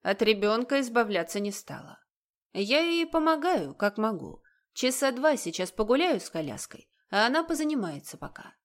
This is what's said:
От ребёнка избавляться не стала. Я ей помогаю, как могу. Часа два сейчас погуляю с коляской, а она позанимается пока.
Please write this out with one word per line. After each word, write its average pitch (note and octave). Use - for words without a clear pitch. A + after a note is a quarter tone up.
От G3+
ребёнка A3
избавляться A3
не G3+
стала. -
Я A3
ей E4+
помогаю, D#4
как G#3
могу. G#3+
Часа C4
два C4+
сейчас F3
погуляю B3+
с -
коляской, -
а G#3
она D#4
позанимается C#4
пока. -